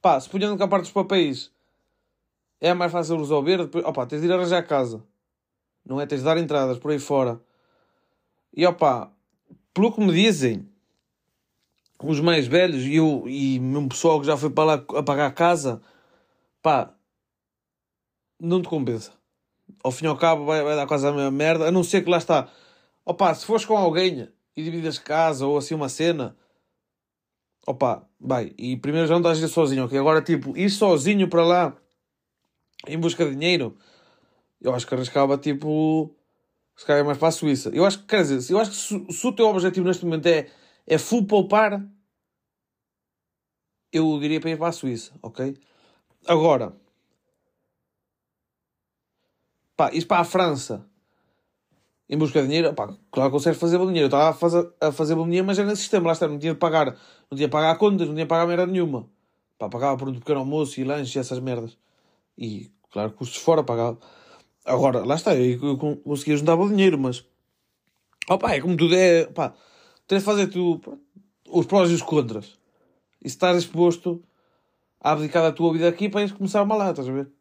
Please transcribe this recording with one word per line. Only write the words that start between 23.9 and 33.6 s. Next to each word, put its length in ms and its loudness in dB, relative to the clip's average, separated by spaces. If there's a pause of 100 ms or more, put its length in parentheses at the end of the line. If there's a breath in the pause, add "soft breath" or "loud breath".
e 80 -8
dividas 340 -6
casa 480 0
ou 120 0
assim 180 -4
uma 120 -4
cena, 480 -2 (1300)
opa, 420 -2 (120)
vai. 380 -4
E 200 -8
primeiro 300 -2
já 60 2
não 80 2
estás 200 2
a 40 -2
ir 40 -4
sozinho, 360 0
ok? 120 -4
Agora, 240 4
tipo, 360 -2
ir 120 2
sozinho 600 2
para 160 4
lá 320 2 (1120)
em 120 -6
busca 260 0
de 60 -2
dinheiro, 460 -2 (840 soft breath)